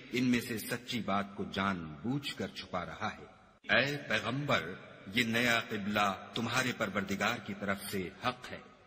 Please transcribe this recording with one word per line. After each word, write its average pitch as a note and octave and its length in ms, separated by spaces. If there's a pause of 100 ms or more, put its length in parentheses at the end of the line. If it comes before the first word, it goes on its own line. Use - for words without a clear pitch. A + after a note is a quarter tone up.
(160)
इनमें B2 260
से A2 180
सच्ची A#2+ 440
बात G2 340
को G2 140
जानबूझकर F#2+ 1000
छुपा - 340
रहा G#2+ 240
है। - 720
ए C#3+ 140 (140)
पैगंबर, A2+ 540 (460)
ये A#2 160
नया A#2 360
किबला G#2 480 (260)
तुम्हारे A#2+ 380
परवरदिगार G2+ 760
की G2+ 80
तरफ G2 260
से - 180 (260)
हक - 220
है - 140 (260)